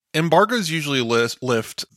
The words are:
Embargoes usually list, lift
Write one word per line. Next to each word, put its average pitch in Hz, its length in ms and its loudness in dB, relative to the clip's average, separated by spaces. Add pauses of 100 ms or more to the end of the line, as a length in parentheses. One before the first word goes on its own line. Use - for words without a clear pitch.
(140)
Embargoes 175 560 2
usually 147 320 -2
list, 117 420 0
lift 120 400 -2 (140)